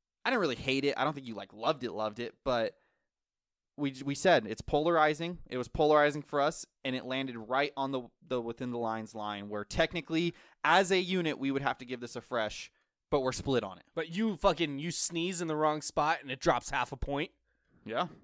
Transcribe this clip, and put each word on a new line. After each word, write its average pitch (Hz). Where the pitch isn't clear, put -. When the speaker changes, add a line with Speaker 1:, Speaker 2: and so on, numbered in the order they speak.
Speaker 1:
I 226
didn't 254
really 139
hate 135
it. 143
I 127
don't 151
think 135
you, 113
like, 98
loved 127
it, 113
loved 107
it, 120
but 117
we, 139
we 139
said 147
it's 113
polarizing. 160
It 127
was 123
polarizing 151
for 143
us, 151
and 131
it 127
landed 131
right 127
on 135
the, 131
the 127
within 117
the 120
lines 113
line 104
where 104
technically, 165
as 175
a 190
unit, 180
we 135
would 135
have 139
to 127
give 120
this 120
a 120
fresh, 110
but 147
we're 127
split 123
on 95
it. -
Speaker 2:
But 165
you 214
fucking, 156
you 165
sneeze 170
in 175
the 156
wrong 151
spot, 151
and 139
it 131
drops 131
half 127
a 135
point. 139
Speaker 1:
Yeah. 123